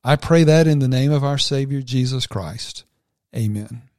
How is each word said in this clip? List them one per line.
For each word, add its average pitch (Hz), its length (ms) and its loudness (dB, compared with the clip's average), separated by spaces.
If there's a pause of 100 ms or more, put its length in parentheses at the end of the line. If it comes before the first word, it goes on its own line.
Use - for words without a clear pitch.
I 139 140 2
pray 165 280 2
that 156 220 6
in 151 120 4
the 131 100 2
name 131 240 2
of 143 100 0
our 143 160 -2
Savior, 139 440 -4
Jesus 127 440 -2
Christ. - 580 -10 (500)
Amen. 110 480 -6 (160)